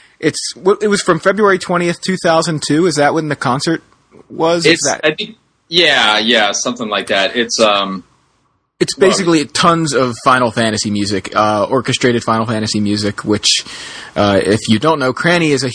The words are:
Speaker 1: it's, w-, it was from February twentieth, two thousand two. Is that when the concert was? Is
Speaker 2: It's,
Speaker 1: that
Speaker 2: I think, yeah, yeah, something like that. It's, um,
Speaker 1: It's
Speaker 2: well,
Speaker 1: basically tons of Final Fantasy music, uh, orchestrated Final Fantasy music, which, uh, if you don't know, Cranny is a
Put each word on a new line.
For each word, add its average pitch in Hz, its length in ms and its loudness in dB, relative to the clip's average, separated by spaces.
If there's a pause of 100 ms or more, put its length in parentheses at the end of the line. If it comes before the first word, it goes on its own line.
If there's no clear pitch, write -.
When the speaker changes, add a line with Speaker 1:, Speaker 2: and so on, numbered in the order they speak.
(200)
Speaker 1:
it's, - 360 -4
w-, 185 260 0
it 214 60 0
was 202 140 0
from 175 200 0
February 196 380 2
twentieth, 175 420 -2
two 190 200 -2
thousand 165 400 0
two. 156 260 0
Is 147 100 0
that 143 160 2
when 156 160 -2
the 143 80 -4
concert 143 460 -2 (460)
was? 165 360 0
Is 160 80 4
Speaker 2:
It's, 156 160 -2
Speaker 1:
that 110 160 -4
Speaker 2:
I 156 100 0
think, 214 220 -12 (320)
yeah, 139 480 2
yeah, 110 340 2
something 120 380 -6
like 101 180 -4
that. 101 300 0
It's, 117 200 -4
um, 101 460 0 (800)
Speaker 1:
It's - 160 -2
Speaker 2:
well, 190 120 4
Speaker 1:
basically 170 360 2
tons 165 480 0
of 123 220 0 (100)
Final 127 260 2
Fantasy 110 400 -2
music, 101 420 -4
uh, 107 360 2
orchestrated 123 560 0
Final 113 200 0
Fantasy 110 360 -2
music, 104 420 -2
which, - 400 0 (540)
uh, 202 260 2
if 107 260 2
you 110 100 4
don't 156 200 2
know, 127 140 0
Cranny 170 380 2
is 135 120 2
a 127 120 -2